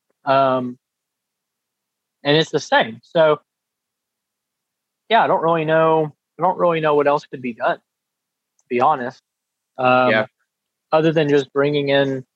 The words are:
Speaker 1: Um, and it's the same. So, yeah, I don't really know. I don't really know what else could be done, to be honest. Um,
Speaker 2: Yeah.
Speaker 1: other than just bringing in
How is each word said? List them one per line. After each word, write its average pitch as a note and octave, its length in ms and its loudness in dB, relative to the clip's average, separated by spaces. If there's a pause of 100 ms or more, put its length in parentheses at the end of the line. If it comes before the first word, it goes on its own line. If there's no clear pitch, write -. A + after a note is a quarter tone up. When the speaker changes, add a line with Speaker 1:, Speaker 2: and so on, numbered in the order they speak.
(240)
Speaker 1:
Um, C3 540 0 (1400)
and C#3+ 140 0
it's D#3+ 140 -2
the D3 100 -4
same. A#2+ 420 -2
So, D#3 380 0 (1700)
yeah, A3 120 2
I D3 40 0
don't D#3+ 160 0
really E3 220 0
know. D#3+ 500 0 (240)
I D3+ 40 -4
don't F3+ 160 -2
really E3+ 220 0
know D#3 140 0
what D3 120 2
else C#3+ 200 -2
could C3+ 160 -16
be B2 100 -8
done, C3+ 240 -4
to - 920 -20
be B2 120 -2
honest. C3 420 -2 (560)
Um, B2+ 320 2
Speaker 2:
Yeah. A2 160 0 (680)
Speaker 1:
other D#3+ 200 2
than D3+ 160 0
just C#3+ 240 0
bringing C#3+ 360 -2
in C#3 360 0 (120)